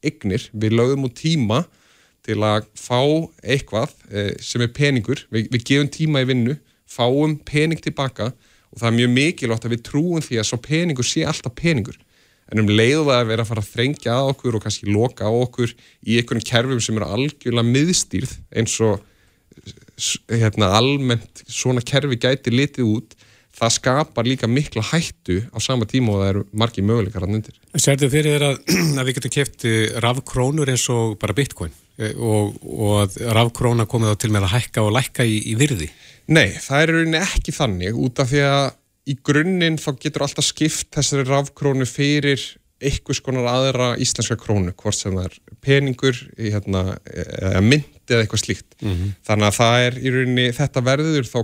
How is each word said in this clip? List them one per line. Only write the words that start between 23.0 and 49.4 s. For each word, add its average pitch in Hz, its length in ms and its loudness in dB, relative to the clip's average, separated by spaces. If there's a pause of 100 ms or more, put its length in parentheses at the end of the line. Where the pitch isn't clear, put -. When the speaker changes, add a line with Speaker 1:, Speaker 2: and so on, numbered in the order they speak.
Speaker 1:
það 117 180 2
skapar 131 520 0
líka 127 240 0
mikla 127 320 0
hættu 101 640 -2
á - 120 -12
sama 127 280 -2
tíma 120 280 2
og 98 80 2
það 98 80 2
eru 98 200 0
margir 107 360 0
möguleikar 107 360 0
þarna 101 160 -2
undir. - 180 -10 (160)
Speaker 2:
Sérðu 139 380 2
fyrir 147 240 2
þér 147 120 2
að, 135 120 0 (200)
<clears throat> 151 200 2
að 127 80 0
við 131 120 -2
getum 123 160 -6
keypt, - 320 -2
eh, 110 340 2
rafkrónur 131 680 0
eins 123 180 0
og 113 300 0
bara 101 160 -2
Bitcoin, 92 400 -2 (200)
eh, 107 200 -6
og, 107 460 0
og 104 380 0
að 101 200 0 (120)
rafkróna 117 560 2
komið 113 280 2
þá - 80 -8
til 107 120 0
með 98 140 2
að 92 60 -2
hækka 117 320 0
og 107 80 2
lækka 127 320 0
í, 107 180 0
í 110 120 -4
virði? 113 340 0 (380)
Speaker 1:
Nei, 151 240 6
það 139 300 0
er 160 80 2
í 165 80 2
rauninni 160 240 0
ekki - 320 -2
þannig, 104 420 -2
út 135 260 -2
af 123 80 -2
því 143 140 2
að 139 240 2 (380)
í 143 100 -4
grunninn 165 640 0
þá - 140 -6
getur 147 280 -6
alltaf 147 240 -4
skipt - 460 -2
þessari 139 340 0
rafkrónu 139 600 0
fyrir 143 540 0 (340)
einhvers - 440 -4
konar 127 240 -2
aðra 123 500 2
íslenska 120 440 -2
krónu, 95 340 0
hvort - 240 -4
sem 98 160 -4
það 92 140 -2
er - 80 -10 (220)
peningur, 135 600 0 (160)
í, 113 160 -8
hérna, 104 340 -2 (200)
eða - 580 -4
mynt 139 280 4 (160)
eða 117 180 2
eitthvað 107 180 -2
slíkt. - 360 -8
Speaker 2:
Mhm. 98 420 -2
Speaker 1:
Þannig 104 300 2